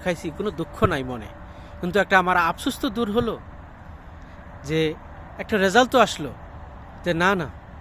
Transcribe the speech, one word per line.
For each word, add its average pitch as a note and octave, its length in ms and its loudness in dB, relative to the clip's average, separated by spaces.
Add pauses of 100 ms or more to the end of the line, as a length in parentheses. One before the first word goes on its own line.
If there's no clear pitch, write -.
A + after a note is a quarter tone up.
খাইছি, F3 340 -2
কোনো G3+ 120 -2
দুঃখ D#3+ 340 -2
নাই D3+ 200 4
মনে, A#2+ 220 -6 (540)
কিন্তু F3 180 2
একটা F#3+ 200 6
আমার F3+ 180 4
আফসোস F3 440 0
তো C#4+ 80 0
দূর G#3 240 0
হলো A3 260 0 (1300)
যে D#3 300 0 (440)
একটা G3+ 200 2
রেজাল্ট G3 320 8
তো B3+ 100 8
আসলো D#3 320 2 (720)
যে, F3 100 2
না, F#3 200 4
না, E3 120 -2 (340)